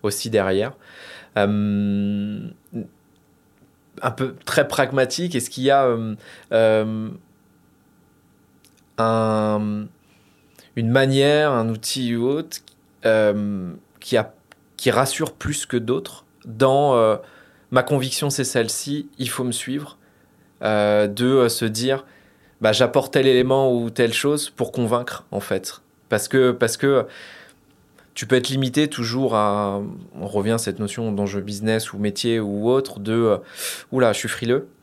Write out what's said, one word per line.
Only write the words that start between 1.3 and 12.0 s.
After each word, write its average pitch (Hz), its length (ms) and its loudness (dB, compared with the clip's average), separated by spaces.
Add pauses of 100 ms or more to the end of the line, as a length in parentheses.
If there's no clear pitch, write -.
Euh, 101 1000 0 (1600)
un 120 100 0
peu 131 220 -6 (120)
très 143 220 2
pragmatique, 135 680 0
est-ce 120 160 -4
qu'il 127 140 -6
y 139 40 4
a, 139 160 6
euh, 113 300 0 (360)
euh, 110 580 2 (1900)
un, 107 880 0 (920)
une 113 140 0
manière, 139 640 4
un 113 180 0
outil 117 460 -4